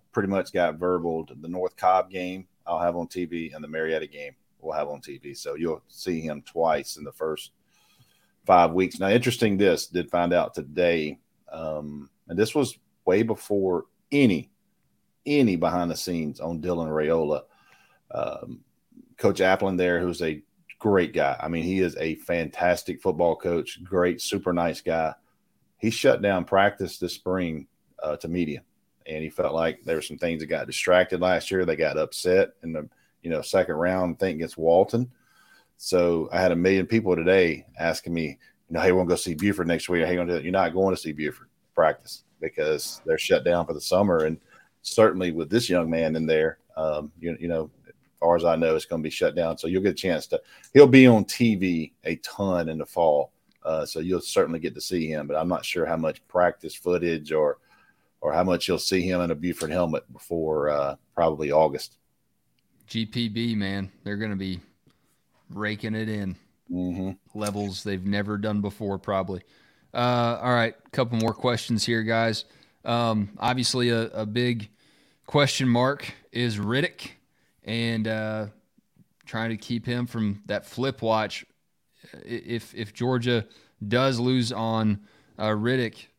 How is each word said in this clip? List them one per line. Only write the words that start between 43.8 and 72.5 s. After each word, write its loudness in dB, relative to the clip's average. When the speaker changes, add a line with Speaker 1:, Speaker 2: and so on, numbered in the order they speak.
Speaker 1:
summer. 2
And -2
certainly 2
with -6
this 2
young 2
man 0
in -2
there, 2
um, -4
you, -6
you -8
know, -4
as -20
far 4
as 2
I 4
know, 2
it's -2
gonna -4
be -6
shut -2
down. -2
So -8
you'll 0
get 2
a -16
chance -4
to, -4
he'll 12
be 12
on 8
T 2
V 0
a -2
ton -2
in -6
the -6
fall. 2
Uh, -2
so -8
you'll -2
certainly 0
get -6
to -14
see -2
him, -6
but -2
I'm -2
not -2
sure -4
how -2
much -4
practice 0
footage -2
or, 0
or -2
how 2
much 0
you'll 0
see 0
him 0
in -2
a -4
Buford -4
helmet -2
before, -2
uh, -2
probably 0
August. 2
Speaker 2:
G -4
P -4
B, -2
man, -4
they're -6
gonna -4
be -6
raking -6
it -4
in. -6
Speaker 1:
Mm-hmm. -4
Speaker 2:
Levels -4
they've -4
never -2
done -2
before, -6
probably. -4
Uh, 0
all 0
right, 0
couple -2
more 2
questions -2
here, 0
guys. 0